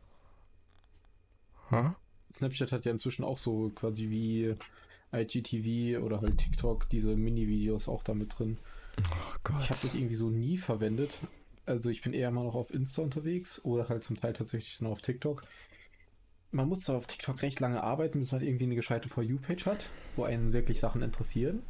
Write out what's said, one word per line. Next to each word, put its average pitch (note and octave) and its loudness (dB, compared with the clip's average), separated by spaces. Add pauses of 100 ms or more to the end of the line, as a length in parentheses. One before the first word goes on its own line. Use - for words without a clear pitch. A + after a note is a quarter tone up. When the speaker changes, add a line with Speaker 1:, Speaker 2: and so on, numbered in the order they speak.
(1700)
Speaker 1:
Hä? A#2+ 4 (420)
Speaker 2:
Snapchat C3+ -2
hat B2 -2
ja A#2 2
inzwischen B2 -2
auch C3 -2
so A2 0
quasi A2 -2
wie A2+ 0 (600)
I A2+ 0
G A#2+ -2
T A2 -2 (360)
V A#2+ -2
oder G#2+ 0
halt - 6
TikTok - 4
diese G#2+ 4
Mini-Videos G#2+ 2
auch C3 -2
da A2+ -2
mit G#2 -2
drin. A2+ -2 (400)
Speaker 1:
Oh F2 -2
Gott. C#3+ 0
Speaker 2:
Ich - 2
hab - 2
das C3 0
irgendwie A#2 0
so A2+ 0
nie A#2+ 2
verwendet. A2+ 0 (480)
Also A#2+ 0
ich A2+ -4
bin B2 -2
eher B2 0
immer A#2+ 0
noch A2+ -2
auf B2 -2
Insta C3+ -2
unterwegs D#3+ -4
oder A#2+ 0
halt A#2 -2
zum A2 -4
Teil A#2 -2
tatsächlich - -6
noch A2 0
auf G#2+ -6
TikTok. C#3 -2 (1120)
Man C3+ 2
muss F#3 -2
zwar C3+ 0
auf A#2+ -4
TikTok - -4
recht C#3 -2
lange B2 0
arbeiten, D3+ 0
bis B2+ 0
man C3 0
irgendwie B2+ 2
eine B2 2
gescheite A#2 0
For - -2
You-Page C3+ -2
hat, G3+ -2 (260)
wo A#2+ 0
einen A#2 4
wirklich A#2+ 6
Sachen A#2+ 4
interessieren. C3+ 0